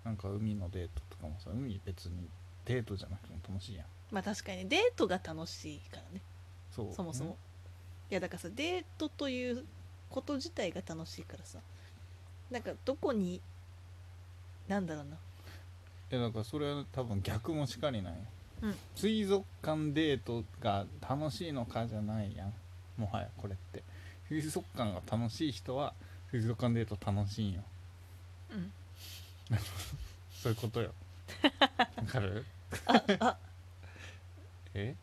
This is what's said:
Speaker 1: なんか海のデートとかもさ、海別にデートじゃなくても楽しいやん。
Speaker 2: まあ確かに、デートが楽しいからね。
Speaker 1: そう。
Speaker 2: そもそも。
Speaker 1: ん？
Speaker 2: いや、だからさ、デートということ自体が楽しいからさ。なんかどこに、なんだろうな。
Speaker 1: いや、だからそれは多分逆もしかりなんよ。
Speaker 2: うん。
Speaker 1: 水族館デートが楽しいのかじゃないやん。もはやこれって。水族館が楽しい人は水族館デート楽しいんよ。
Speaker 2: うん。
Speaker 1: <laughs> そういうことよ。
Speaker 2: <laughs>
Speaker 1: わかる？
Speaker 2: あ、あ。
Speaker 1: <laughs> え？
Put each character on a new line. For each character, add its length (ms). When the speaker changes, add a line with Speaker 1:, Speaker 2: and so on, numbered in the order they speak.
Speaker 1:
な 80
ん 40
か 120
海 260
の 160
デ 140
ー 40
ト 220
と 60
か 100
も 140
さ、 120
海 320
別 220
に 220
デ 180
ー 20
ト 100
じ 100
ゃ 40
な 80
く 120
て 60
も 140
楽 120
し 120
い 40
や 60
ん。 40
Speaker 2:
ま 80
あ 20
確 220
か 80
に、 160
デ 80
ー 180
ト 140
が 120
楽 280
し 260
い 60
か 60
ら 60
ね。 100
Speaker 1:
そ 200
う。 40
Speaker 2:
そ 80
も 100
そ 120
も。 60
Speaker 1:
ん？ 20
Speaker 2:
い 40
や、 100
だ 80
か 60
ら 40
さ、 160
デ 280
ー 20
ト 100
と 200
い 220
う 140
こ 120
と 140
自 140
体 200
が 160
楽 200
し 160
い 20
か 120
ら 80
さ。 140
な 80
ん 20
か 80
ど 100
こ 180
に、 280
な 120
ん 60
だ 80
ろ 80
う 20
な。 120
Speaker 1:
い 20
や、 100
だ 100
か 80
ら 60
そ 140
れ 140
は 200
多 100
分 200
逆 300
も 140
し 120
か 120
り 120
な 80
ん 40
よ。 60
Speaker 2:
う 60
ん。 60
Speaker 1:
水 300
族 200
館 300
デ 240
ー 20
ト 260
が 260
楽 240
し 180
い 40
の 140
か 200
じ 100
ゃ 60
な 200
い 140
や 100
ん。 80
も 120
は 100
や 180
こ 100
れ 60
っ 20
て。 260
水 140
族 240
館 160
が 80
楽 200
し 180
い 40
人 240
は 180
水 120
族 180
館 140
デ 100
ー 20
ト 180
楽 240
し 140
い 60
ん 40
よ。 100
Speaker 2:
う 40
ん。 160
Speaker 1:
<laughs> 80
そ 80
う 20
い 40
う 20
こ 100
と 120
よ。 140
Speaker 2:
<laughs> 560
Speaker 1:
わ 100
か 140
る？ 260
Speaker 2:
あ、 180
あ。 160
Speaker 1:
<laughs> 640
え？ 280